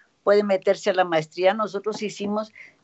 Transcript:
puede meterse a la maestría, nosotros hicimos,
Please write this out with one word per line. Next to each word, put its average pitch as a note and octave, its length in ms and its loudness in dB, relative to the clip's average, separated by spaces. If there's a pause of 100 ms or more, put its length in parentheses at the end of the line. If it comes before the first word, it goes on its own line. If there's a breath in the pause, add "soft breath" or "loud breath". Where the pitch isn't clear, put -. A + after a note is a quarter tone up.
(240 soft breath)
puede G#3 180 4
meterse G3+ 480 0
a F#3 40 0
la F#3 100 4
maestría, F3 500 0
nosotros G#3 480 -6
hicimos, G#3 500 -6 (320 loud breath)